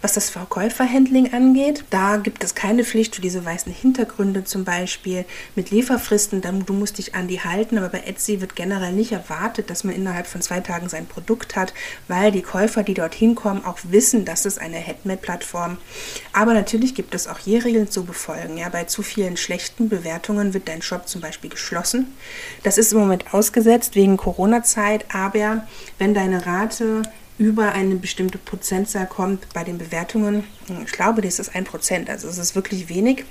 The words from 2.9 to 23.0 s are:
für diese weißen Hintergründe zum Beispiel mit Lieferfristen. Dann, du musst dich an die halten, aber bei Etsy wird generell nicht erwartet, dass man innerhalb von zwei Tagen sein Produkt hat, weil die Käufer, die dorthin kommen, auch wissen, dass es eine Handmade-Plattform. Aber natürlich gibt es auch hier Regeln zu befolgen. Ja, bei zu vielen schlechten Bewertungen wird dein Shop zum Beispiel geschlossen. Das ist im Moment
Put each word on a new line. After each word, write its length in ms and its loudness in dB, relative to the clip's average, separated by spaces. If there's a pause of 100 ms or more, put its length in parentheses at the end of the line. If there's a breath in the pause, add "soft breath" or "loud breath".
für 80 -8
diese 200 -2
weißen 300 -6
Hintergründe 720 0
zum 200 -4
Beispiel 600 -4 (300 loud breath)
mit 160 -4
Lieferfristen. 720 2
Dann, 240 -2
du 80 -2
musst 240 -2
dich 160 -10
an 120 -4
die 140 -4
halten, 380 0
aber 100 -2
bei 120 -6
Etsy 420 -4
wird 120 -8
generell 380 -2
nicht 200 2
erwartet, 580 -4
dass 120 -6
man 120 -2
innerhalb 320 -4
von 160 -8
zwei 180 -2
Tagen 300 -6
sein 160 -8
Produkt 500 -4
hat, 160 0 (340 loud breath)
weil 260 4
die 100 0
Käufer, 400 0
die 100 0
dorthin 420 4
kommen, 300 -2
auch 200 -6
wissen, 420 4
dass 180 -4
es 140 -2
eine 280 -8
Handmade-Plattform. 920 -6 (560 loud breath)
Aber 180 6
natürlich 420 2
gibt 200 -6
es 140 -4
auch 100 -10
hier 260 2
Regeln 260 4
zu 140 -4
befolgen. 540 -8
Ja, 100 -6
bei 160 -4
zu 180 -6
vielen 360 -2
schlechten 500 -2
Bewertungen 640 -2
wird 160 -4
dein 140 -8
Shop 260 -6
zum 140 -8
Beispiel 260 -12
geschlossen. 640 -2 (500 loud breath)
Das 140 2
ist 160 6
im 60 6
Moment 340 2